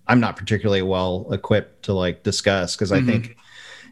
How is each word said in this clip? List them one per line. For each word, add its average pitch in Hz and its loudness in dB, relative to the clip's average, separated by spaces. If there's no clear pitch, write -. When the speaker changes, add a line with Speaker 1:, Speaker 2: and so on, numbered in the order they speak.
Speaker 1:
I'm 123 6
not 104 0
particularly 98 0
well 92 -2
equipped - -2
to, - -2
like, 90 -2
discuss, 98 0
'cause 101 -2
I 98 4
Speaker 2:
Mm-hmm. 127 0
Speaker 1:
think, 117 -2